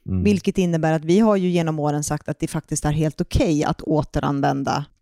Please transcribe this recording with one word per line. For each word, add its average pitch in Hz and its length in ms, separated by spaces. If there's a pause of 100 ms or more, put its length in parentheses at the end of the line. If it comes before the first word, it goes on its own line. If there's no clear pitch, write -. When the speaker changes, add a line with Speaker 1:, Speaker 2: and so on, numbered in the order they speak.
Speaker 1:
Mm. 92 160
Speaker 2:
Vilket - 340
innebär 165 340
att 156 120
vi 175 160
har 214 160
ju 180 120
genom 165 300
åren 147 260
sagt - 240
att 151 100
det 160 100
faktiskt - 360
är 151 80
helt 156 280
okej 170 440
att - 180
återanvända 143 1000 (180)